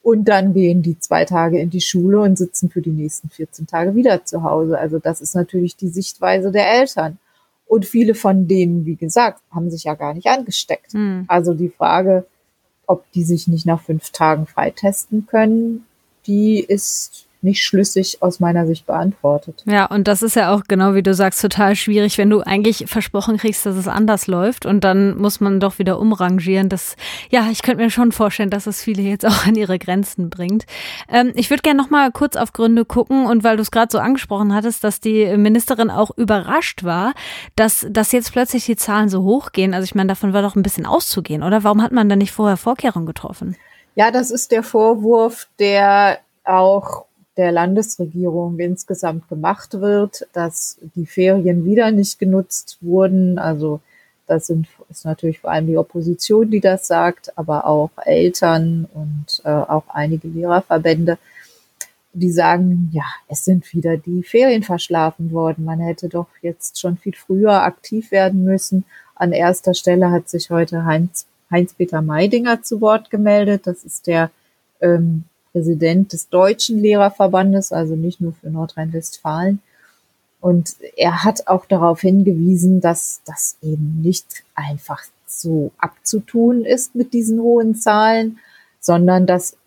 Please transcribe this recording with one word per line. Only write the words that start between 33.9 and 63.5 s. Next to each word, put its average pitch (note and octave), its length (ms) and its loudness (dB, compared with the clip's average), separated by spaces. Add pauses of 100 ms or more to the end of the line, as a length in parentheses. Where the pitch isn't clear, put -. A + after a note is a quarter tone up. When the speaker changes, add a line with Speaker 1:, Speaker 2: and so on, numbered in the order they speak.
Speaker 2:
so A3 80 0
angesprochen G#3 560 0
hattest, A3 300 -2
dass G#3 160 -2
die G#3+ 360 2
Ministerin A3+ 540 2
auch - 260 -2
überrascht G#3+ 680 -2
war, F3+ 280 -2 (440)
dass, A3 340 2
dass G#3+ 220 0
jetzt B3 180 0
plötzlich B3 360 -2
die A3+ 100 0
Zahlen G#3+ 320 0
so F#3+ 160 0
hoch A#3+ 260 0
gehen. F#3+ 240 0
Also F#3 80 -2
ich F#3 140 -6
meine, F#3+ 140 2
davon F#3+ 220 -2
war G3+ 100 2
doch G3+ 120 -4
ein G3 80 2
bisschen F3+ 240 -4
auszugehen, D#3 560 -2
oder? G3+ 220 0
Warum G#3+ 180 4
hat A#3+ 80 0
man A3+ 180 2
da G3+ 60 2
nicht G3+ 160 2
vorher G#3 260 0
Vorkehrungen A#3 500 -4
getroffen? - 500 -10 (400)
Speaker 1:
Ja, A3 160 4
das B3 180 0
ist A#3+ 220 -4
der A3+ 100 2
Vorwurf, A3+ 880 2 (100)
der G3+ 640 4 (240)
auch F#3+ 600 2 (320)
der F3 120 2
Landesregierung F3 1080 -2
insgesamt F3 720 -6
gemacht F3 500 -6
wird, G#3 540 -2
dass - 420 -8 (180)
die E3+ 120 -6
Ferien F3+ 580 2
wieder A3 260 2
nicht G3+ 280 0
genutzt F#3+ 640 -2
wurden. F#3 560 2
Also D3+ 420 -4 (460)
das D#3+ 220 -2
sind, D#3+ 180 -2 (240)
ist - 160 -16
natürlich D#3+ 340 -4
vor F3 100 -8
allem D#3+ 160 -2
die D#3+ 120 0
Opposition, F3 720 0
die G#3 100 2
das F#3+ 260 2
sagt, F3 520 -2
aber D#3 280 -2
auch D3+ 240 0 (140)
Eltern E3 880 0
und, D3+ 520 -8
äh, D3+ 40 -4
auch D3+ 400 -2
einige D#3+ 400 -4
Lehrerverbände, E3 880 0 (960)
die F3+ 180 0
sagen, F3 640 2
ja, D#3 140 -4 (220)
es - 180 -8
sind F#3 260 0